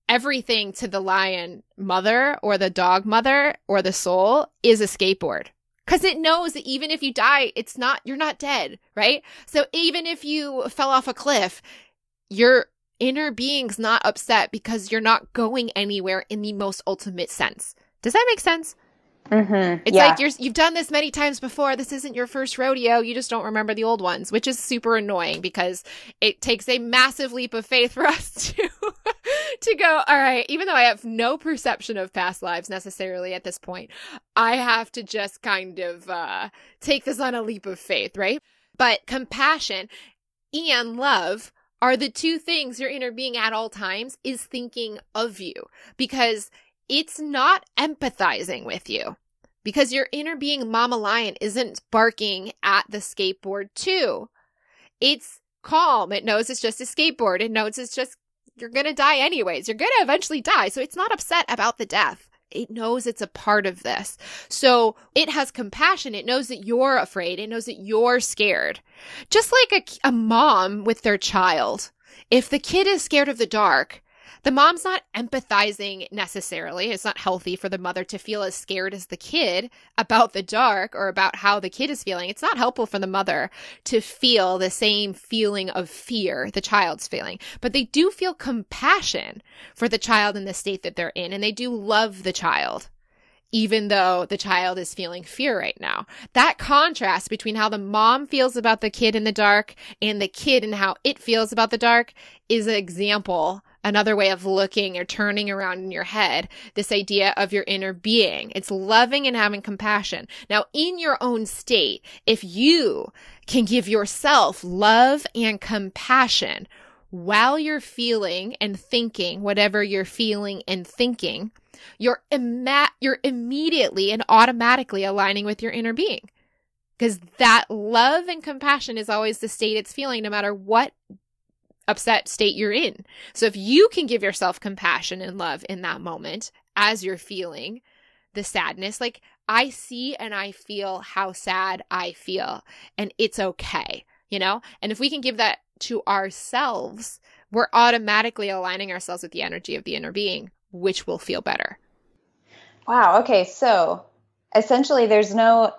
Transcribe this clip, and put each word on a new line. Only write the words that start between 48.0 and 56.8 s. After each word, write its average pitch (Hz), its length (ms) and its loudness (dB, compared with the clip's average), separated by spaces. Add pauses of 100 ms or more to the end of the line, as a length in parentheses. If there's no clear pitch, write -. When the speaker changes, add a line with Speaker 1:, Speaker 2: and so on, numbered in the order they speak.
Speaker 1:
with - 260 -10
you, - 280 -6 (480)
because 233 260 0
your 262 220 -2
inner 302 240 -8
being 269 340 -4
mama 240 240 2
lion 214 460 -2
isn't 214 400 -4 (100)
barking 214 640 0 (100)
at 196 260 2
the 208 100 -8
skateboard 196 760 -6
too. 285 540 -2 (720)
It's 277 400 0 (220)
calm. 262 500 2
It 202 100 -4
knows 220 260 0
it's 262 120 -8
just 226 180 -4
a 254 60 -10